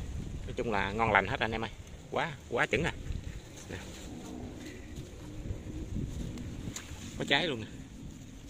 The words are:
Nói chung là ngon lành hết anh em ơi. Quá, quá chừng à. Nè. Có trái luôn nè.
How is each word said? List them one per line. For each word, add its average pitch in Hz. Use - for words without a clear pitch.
Nói -
chung 117
là 98
ngon 113
lành 98
hết 131
anh 113
em 110
ơi. -
Quá, 151
quá 131
chừng -
à. 160
Nè. 95
Có -
trái 147
luôn 123
nè. 107